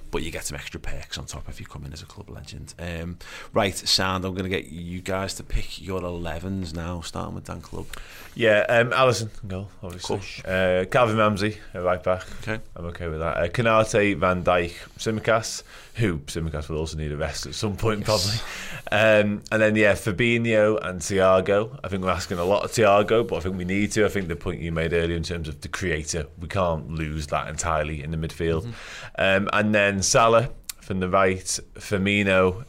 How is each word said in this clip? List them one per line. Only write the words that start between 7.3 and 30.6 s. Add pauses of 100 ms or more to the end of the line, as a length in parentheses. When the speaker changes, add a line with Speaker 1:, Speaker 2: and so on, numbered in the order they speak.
Speaker 1:
with
Dan
Club. (500)
Speaker 2:
Yeah,
um,
Alisson (120)
in
goal, (120)
obviously.
Speaker 1:
Of
course.
Speaker 2:
Uh,
Calvin
Ramsey, (160)
a
right
back. (160)
Speaker 1:
Okay. (140)
Speaker 2:
I'm
okay
with
that.
Uh,
Konate,
Van
Dijk, (240)
Tsimikas, (320)
who
Tsimikas
will
also
need
a
rest
at
some
point,
Speaker 1:
Yes. (840)
Speaker 2:
probably. (100)
Um, (120)
and
then,
yeah,
Fabinho
and
Thiago.
I
think
we're
asking
a
lot
of
Thiago,
but
I
think
we
need
to.
I
think
the
point
you
made
earlier
in
terms
of
the
creator, (160)
we
can't
lose
that
entirely
in
the
midfield.
Speaker 1:
Mm-hmm.
Speaker 2:
Um,
and
then
Salah (320)